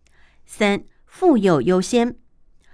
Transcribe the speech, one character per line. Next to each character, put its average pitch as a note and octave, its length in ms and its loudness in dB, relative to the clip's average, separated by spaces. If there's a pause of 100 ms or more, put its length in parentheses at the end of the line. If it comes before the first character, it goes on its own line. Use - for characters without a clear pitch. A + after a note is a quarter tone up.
(460)
三、 G3+ 380 -4 (240)
妇 E4+ 280 0
幼 F#3 280 2
优 F3+ 180 0
先， A#3+ 340 -2 (580)